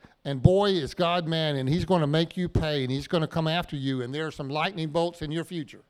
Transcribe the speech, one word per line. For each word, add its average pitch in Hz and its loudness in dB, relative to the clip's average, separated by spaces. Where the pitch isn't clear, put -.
"And 139 -4
boy, 196 8
is 143 -2
God 175 0
man, 160 0
and 131 0
he's 165 2
gonna 170 4
make 160 0
you 180 -2
pay, 151 0
and 127 -2
he's 139 -6
gonna 160 0
come 160 -2
after 165 -2
you, 135 -2
and 123 -8
there 156 -4
are 151 -6
some 139 -8
lightning 160 -2
bolts 170 -2
in 151 -6
your 160 -4
future." 151 -10